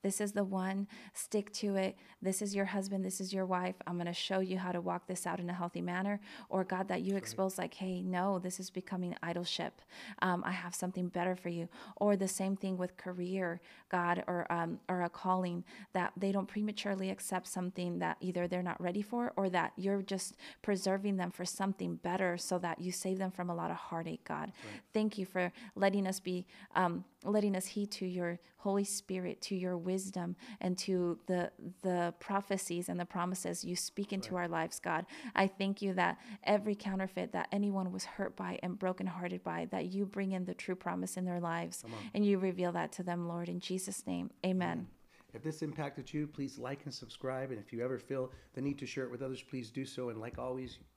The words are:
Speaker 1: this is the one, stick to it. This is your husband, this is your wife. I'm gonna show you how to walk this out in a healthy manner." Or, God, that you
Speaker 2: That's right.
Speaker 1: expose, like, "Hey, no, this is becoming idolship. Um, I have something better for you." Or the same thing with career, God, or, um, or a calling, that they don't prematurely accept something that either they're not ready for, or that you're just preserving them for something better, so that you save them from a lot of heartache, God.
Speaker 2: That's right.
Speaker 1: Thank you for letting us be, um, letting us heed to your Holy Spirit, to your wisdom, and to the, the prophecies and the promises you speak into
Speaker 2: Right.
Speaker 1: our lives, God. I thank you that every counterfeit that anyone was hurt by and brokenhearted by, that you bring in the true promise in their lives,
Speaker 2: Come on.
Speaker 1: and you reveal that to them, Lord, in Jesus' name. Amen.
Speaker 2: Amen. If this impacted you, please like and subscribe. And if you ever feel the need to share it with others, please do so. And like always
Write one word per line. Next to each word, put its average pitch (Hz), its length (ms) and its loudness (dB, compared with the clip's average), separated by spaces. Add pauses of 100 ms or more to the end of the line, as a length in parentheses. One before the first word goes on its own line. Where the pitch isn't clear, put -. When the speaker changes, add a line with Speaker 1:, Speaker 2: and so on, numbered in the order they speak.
Speaker 1:
this 196 180 0
is 208 120 0
the 208 120 4
one, 190 440 0 (260)
stick 208 400 -2
to 202 220 0
it. 190 200 2 (240)
This 190 220 0
is 202 120 -2
your 196 120 4
husband, 196 360 0
this 185 160 -2
is 190 140 -4
your 190 140 2
wife. 185 300 0 (100)
I'm 175 100 -2
gonna 175 160 0
show 190 280 2
you 185 180 2
how 185 140 0
to 175 80 2
walk 175 260 -2
this 180 200 -4
out 180 140 0
in 175 80 -2
a 175 60 -2
healthy 175 260 -2
manner." 190 400 0 (300)
Or, 190 140 4
God, 185 240 0
that 175 120 2
you 190 140 2
Speaker 2:
That's - 0 -
right. 190 80 0
Speaker 1:
expose, 190 360 0
like, 180 160 -2
"Hey, 185 280 -2
no, 185 360 2
this 180 220 -4
is 185 80 -6
becoming 180 540 -4
idolship. 170 500 -2 (480)
Um, 180 240 4
I - 60 2
have 180 240 -2
something 180 340 0
better 180 260 2
for 180 140 -4
you." 170 220 -2 (260)
Or 208 180 6
the 190 140 4
same 190 280 2
thing 190 200 0
with 180 220 -2
career, 180 640 -2 (260)
God, 175 400 4
or, 175 240 2
um, 170 340 0
or 180 140 2
a 175 80 2
calling, 185 560 2 (300)
that 175 200 2
they 196 160 2
don't 196 160 2
prematurely 208 640 0
accept 190 380 -2
something 180 540 0
that 165 200 0
either 180 260 2
they're 180 160 0
not 180 200 -2
ready 180 200 0
for, 240 320 0
or 196 140 2
that 175 280 2
you're 196 260 2
just 190 340 -4 (240)
preserving 196 560 2
them 180 140 0
for 180 160 -6
something 190 500 -2
better, 180 220 0 (180)
so 180 220 0
that 170 220 -2
you 180 120 -2
save 190 240 0
them 190 140 0
from 180 180 -4
a 175 60 0
lot 170 160 -2
of 180 60 -2
heartache, 165 480 -4
God. 156 280 -4
Speaker 2:
That's - 120 -16 (100)
right. 240 80 -12 (100)
Speaker 1:
Thank 214 240 4
you 190 80 -2
for 180 260 0 (260)
letting 196 300 6
us 190 140 0
be, 180 260 -2 (280)
um, 180 300 2 (180)
letting 208 340 4
us 185 80 -2
heed 208 280 -4
to - 140 -4
your 175 320 0 (200)
Holy 202 260 2
Spirit, 185 580 -4
to - 120 -2
your 180 240 0
wisdom, 180 580 -2 (240)
and 185 180 2
to 180 480 2
the, 175 260 2 (300)
the 175 360 4
prophecies 196 680 0
and 175 100 -2
the 175 80 0
promises 180 580 -2
you 175 120 -2
speak - 360 -2
into 190 220 -2
Speaker 2:
Right. 180 80 0
Speaker 1:
our 175 60 0
lives, 165 320 0
God. 170 260 0 (300)
I 196 100 8
thank 196 340 2
you 196 140 2
that 175 240 4 (240)
every 208 320 4
counterfeit 190 580 -2
that 175 200 -2
anyone 196 400 2
was 185 120 -4
hurt - 320 -2
by 185 280 -4
and 180 140 -2
brokenhearted 180 680 -2
by, 170 220 -2
that 190 200 -2
you 190 180 0
bring 196 280 0
in 185 120 0
the 180 100 -4
true - 200 -2
promise 180 420 -2
in 185 80 0
their 175 160 0
lives, 170 420 -2
Speaker 2:
Come 233 120 -10
on. 220 180 -8
Speaker 1:
and 208 140 6
you 196 120 8
reveal 180 340 2
that 165 200 0
to 180 120 -6
them, 175 240 0
Lord, 170 200 -2
in 175 120 -2
Jesus' 185 460 -4
name. 175 260 -2 (120)
Amen. 185 260 4
Speaker 2:
Amen. 170 180 -2 (440)
If 151 120 -10
this 156 180 -2
impacted 147 500 -4
you, 151 140 0
please 143 320 -6
like 135 260 -6
and 139 80 -8
subscribe. 131 600 -4
And 107 80 -6
if - 120 -12
you 113 100 -2
ever 127 160 0
feel 131 340 -2 (220)
the 135 60 -6
need 143 200 0
to 139 60 -6
share 135 180 -2
it 120 60 -6
with 123 120 -6
others, 131 200 -4
please 123 280 -6
do 131 160 -4
so. 127 240 -4
And 110 100 -6
like 120 160 -8
always 127 420 -4 (180)